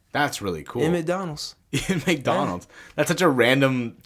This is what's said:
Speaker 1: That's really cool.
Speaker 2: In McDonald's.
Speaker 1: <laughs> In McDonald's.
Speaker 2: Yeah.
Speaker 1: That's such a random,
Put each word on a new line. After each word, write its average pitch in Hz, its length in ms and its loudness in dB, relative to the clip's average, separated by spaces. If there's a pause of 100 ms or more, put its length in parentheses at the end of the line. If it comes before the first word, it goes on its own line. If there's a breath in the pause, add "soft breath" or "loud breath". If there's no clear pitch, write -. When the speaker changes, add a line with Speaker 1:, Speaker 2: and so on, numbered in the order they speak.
(120)
Speaker 1:
That's 143 280 -2
really 87 220 -4
cool. 120 200 -4
Speaker 2:
In 160 100 2
McDonald's. 175 640 -4 (160)
Speaker 1:
<laughs> 135 160 -2
In 185 180 0
McDonald's. 139 640 -2
Speaker 2:
Yeah. - 240 -20
Speaker 1:
That's 151 140 0
such 165 120 -2
a 180 80 6
random, 131 760 2